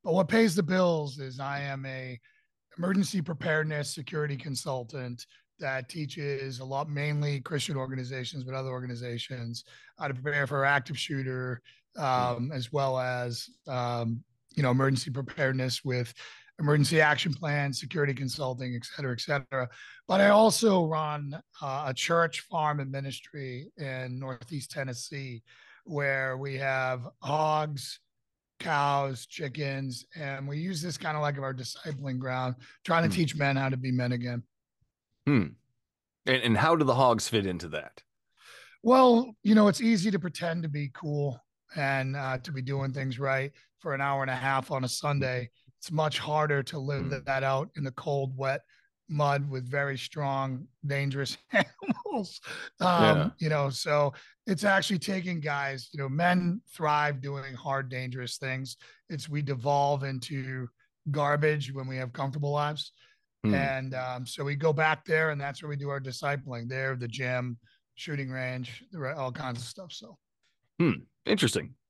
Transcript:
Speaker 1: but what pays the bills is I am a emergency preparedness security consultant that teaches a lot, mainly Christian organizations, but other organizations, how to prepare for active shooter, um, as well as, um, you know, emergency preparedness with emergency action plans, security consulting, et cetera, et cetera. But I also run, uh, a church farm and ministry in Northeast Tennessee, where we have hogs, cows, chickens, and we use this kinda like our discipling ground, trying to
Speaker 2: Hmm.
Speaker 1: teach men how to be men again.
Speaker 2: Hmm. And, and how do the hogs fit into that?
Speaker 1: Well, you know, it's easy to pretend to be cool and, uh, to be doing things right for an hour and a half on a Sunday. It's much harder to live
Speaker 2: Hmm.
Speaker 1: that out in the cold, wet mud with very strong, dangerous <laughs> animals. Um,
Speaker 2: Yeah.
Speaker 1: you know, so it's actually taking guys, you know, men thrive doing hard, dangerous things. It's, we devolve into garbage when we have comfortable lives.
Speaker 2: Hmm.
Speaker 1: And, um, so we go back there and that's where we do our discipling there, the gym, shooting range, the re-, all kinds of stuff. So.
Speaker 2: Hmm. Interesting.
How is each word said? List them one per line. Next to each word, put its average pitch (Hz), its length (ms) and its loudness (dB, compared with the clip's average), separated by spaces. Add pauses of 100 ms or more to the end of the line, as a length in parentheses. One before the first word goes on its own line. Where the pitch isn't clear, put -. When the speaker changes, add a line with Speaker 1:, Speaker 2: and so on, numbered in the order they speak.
Speaker 1:
but 180 100 0
what 180 160 4
pays 220 260 6
the 196 80 4
bills 160 560 2
is 131 200 -10
I 139 220 -4
am 139 240 -6
a 131 320 -8 (600)
emergency 190 440 2
preparedness 156 720 -2
security 147 440 -4
consultant 127 880 -8 (340)
that 131 300 -4
teaches 139 720 -6
a 131 60 -10
lot, 135 220 -4
mainly 147 540 -2
Christian 143 340 -4
organizations, 131 680 -6
but 131 100 -8
other 131 160 -6
organizations, 123 960 -8 (340)
how 156 100 -4
to 139 60 -2
prepare 143 340 0
for 139 160 0
active 139 340 2
shooter, 127 640 -4 (360)
um, 127 560 0
as 127 180 -6
well 135 280 0
as, 123 480 -4 (200)
um, 120 560 -2 (320)
you - 60 2
know, 131 80 4
emergency 135 400 4
preparedness 131 760 -2
with 123 300 -2 (460)
emergency 151 420 6
action 151 320 4
plans, 143 460 -2
security 143 340 0
consulting, 127 640 -4
et 120 100 -8
cetera, 135 280 -6
et 117 80 -6
cetera. 135 460 -2 (400)
But 190 140 6
I 202 80 10
also 208 560 8
run, 151 540 -2 (220)
uh, 143 260 -4
a 131 60 -2
church 165 480 2
farm 151 380 0
and 135 120 -4
ministry 139 840 -10
in 131 420 -6
Northeast 135 520 -8
Tennessee, 131 680 -8 (440)
where 135 520 0
we 139 200 -6
have 131 500 -2 (140)
hogs, 151 760 0 (600)
cows, 143 680 2
chickens, 135 800 -6 (100)
and 139 320 -6
we 143 120 -4
use 175 240 -4
this 175 140 -6
kinda 156 220 -2
like 147 200 0
our 135 140 -4
discipling 131 640 -6
ground, 127 360 -2 (280)
trying 165 200 4
to 165 60 4
Speaker 2:
Hmm. 95 60 0
Speaker 1:
teach 165 200 2
men 139 200 2
how 135 140 2
to 131 80 0
be 127 140 -2
men 123 200 2
again. 120 320 -2 (840)
Speaker 2:
Hmm. 120 200 6 (800)
And, 131 160 4
and 113 160 6
how 160 180 6
do 156 100 4
the 127 100 4
hogs 123 340 6
fit 107 160 4
into 90 240 -2
that? 76 320 -8 (800)
Speaker 1:
Well, 247 600 6
you 214 100 6
know, 214 140 10
it's - 140 4
easy 220 280 4
to 202 80 2
pretend 170 460 -2
to 160 60 -4
be 147 220 -4
cool 143 480 -2 (360)
and, 135 400 0
uh, 131 240 -4
to 143 120 -10
be 131 120 -6
doing 135 300 -2
things 131 260 -4
right 135 320 0 (260)
for 156 160 -4
an 135 80 -2
hour 139 220 0
and 131 80 -2
a 127 40 0
half 135 360 0
on 131 140 0
a 123 40 -4
Sunday. 131 600 -2 (280)
It's - 120 -12
much 156 260 0
harder 151 460 2
to 156 160 -8
live 135 280 -4
Speaker 2:
Hmm. 135 180 -4
Speaker 1:
that 135 180 0
out 135 320 0
in 147 80 -6
the 135 80 -4
cold, 139 460 -2
wet 135 260 -2 (460)
mud 143 400 2
with 127 200 -6
very 139 280 -2
strong, 135 720 -4 (180)
dangerous 139 600 -2
<laughs> - 60 -12
animals. - 880 -2 (400)
Um, 180 240 6
Speaker 2:
Yeah. 156 340 6
Speaker 1:
you 156 120 0
know, 143 200 2
so 147 440 2 (320)
it's 190 180 0
actually 196 360 4
taking 180 420 -2
guys, 139 500 -4
you 151 80 -8
know, 139 100 -2
men 175 600 4
thrive 147 520 2
doing 135 320 -8
hard, 135 360 -4
dangerous 127 480 -6
things. 131 400 -6 (320)
It's, 156 180 -8
we 147 140 -2
devolve 143 640 0
into 131 640 -6 (420)
garbage 147 600 2
when 131 140 -8
we 131 100 -6
have 127 160 -6
comfortable 143 380 -2
lives. 147 420 -2 (500)
Speaker 2:
Hmm. 107 100 4
Speaker 1:
And, 131 400 0
um, 127 320 -6
so - 180 -8
we 143 120 -2
go 151 180 4
back 156 320 2
there 160 240 4
and 147 100 -4
that's 139 220 -8
where 156 80 -10
we 147 80 -4
do 143 120 -4
our 139 120 -4
discipling 131 640 -4
there, 135 280 -2
the 123 120 -6
gym, 123 520 -4 (340)
shooting 139 380 -6
range, 127 600 -6
the 190 80 -10
re-, 139 140 -4
all 131 180 -4
kinds 123 300 -6
of 120 60 -10
stuff. 185 260 -14
So. - 240 -16 (640)
Speaker 2:
Hmm. 123 240 2 (200)
Interesting. - 520 0 (140)